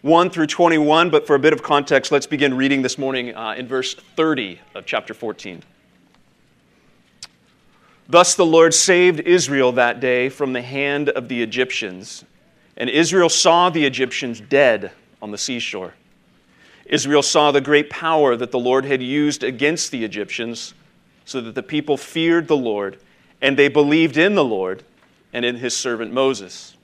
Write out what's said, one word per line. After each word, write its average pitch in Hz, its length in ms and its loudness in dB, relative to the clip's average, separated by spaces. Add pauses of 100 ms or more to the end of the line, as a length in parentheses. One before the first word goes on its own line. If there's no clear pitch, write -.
one 170 280 4
through 170 160 -2
twenty-one, 160 640 2
but 151 160 2
for 147 80 2
a 139 40 2
bit 151 140 4
of 143 120 -4
context, 143 480 0
let's 139 160 0
begin 143 260 0
reading 135 280 0
this 127 140 -4
morning, 131 380 -6
uh, 110 200 -8
in 127 120 -12
verse 131 280 -4
thirty 131 680 -4 (160)
of 98 100 -14
chapter - 280 -6
fourteen. 98 500 -12 (2500)
"Thus 175 280 4
the 180 100 4
Lord 165 260 6
saved 180 480 4
Israel 139 520 2
that 120 260 0
day 123 300 -2
from 135 240 -6
the 123 100 -6
hand 143 460 -4
of 127 180 -4
the 120 160 -4
Egyptians, 107 840 -6 (520)
and 120 120 -6
Israel 165 400 2
saw 175 400 4
the 156 160 0
Egyptians 131 540 -4
dead 110 540 2 (280)
on 107 120 -12
the 104 60 -12
seashore. 107 560 -8 (920)
Israel 147 380 2
saw 147 280 2
the 139 100 2
great 147 300 2
power 151 460 0
that 120 160 -8
the 127 80 -2
Lord 131 240 0
had 139 180 -2
used 143 400 -2
against 131 480 -2
the 117 140 -6
Egyptians, 107 680 -10 (500)
so 135 160 -8
that 113 160 -10
the - 80 -8
people 151 320 -4
feared 165 500 -2
the 160 100 2
Lord, 104 420 -4 (420)
and 139 160 2
they 143 120 6
believed 147 500 2
in 202 180 2
the 160 80 2
Lord 95 400 -6 (480)
and 123 120 -6
in 120 120 -2
his 120 180 -6
servant 113 380 -6
Moses." 123 720 -4